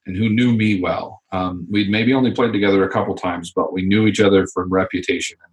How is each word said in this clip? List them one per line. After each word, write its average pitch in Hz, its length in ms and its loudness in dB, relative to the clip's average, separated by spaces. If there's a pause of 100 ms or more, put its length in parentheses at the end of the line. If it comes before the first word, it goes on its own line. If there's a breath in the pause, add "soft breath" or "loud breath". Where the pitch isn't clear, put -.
and 95 100 -8
who 110 120 0
knew 120 260 2
me 107 280 0
well. - 400 -6 (100)
Um, 90 380 -4
we'd 101 200 0
maybe 113 220 2
only 131 180 2
played 113 220 0
together 98 320 2
a 92 60 -2
couple 101 240 -2
times, 87 420 -6
but - 160 0
we 92 100 -4
knew 101 240 2
each 107 140 2
other 98 280 4
from 92 220 -6
reputation 92 720 -2
and - 100 -20